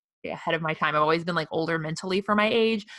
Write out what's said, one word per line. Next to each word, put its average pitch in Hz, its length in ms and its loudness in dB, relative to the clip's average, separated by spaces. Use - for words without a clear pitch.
ahead - 280 -4
of 160 80 0
my 156 120 0
time. 151 220 0
I've 151 60 4
always 160 220 2
been, 175 100 -2
like, 156 160 -2
older 165 300 0
mentally 175 400 -2
for 208 160 0
my 214 160 4
age. 226 340 2